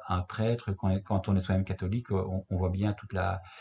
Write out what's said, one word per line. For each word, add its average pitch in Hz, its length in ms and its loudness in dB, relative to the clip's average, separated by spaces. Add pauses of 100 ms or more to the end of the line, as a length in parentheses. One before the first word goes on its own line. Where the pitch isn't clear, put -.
un 90 140 2
prêtre, 110 500 0
quand, 95 320 0
quand 98 240 0
on 101 80 4
est 92 40 4
soi-même 92 240 2
catholique, 98 460 -2
on, 95 400 -2
on 98 60 0
voit 90 140 2
bien 101 220 2
toute 101 200 -12
la, 92 280 0 (200)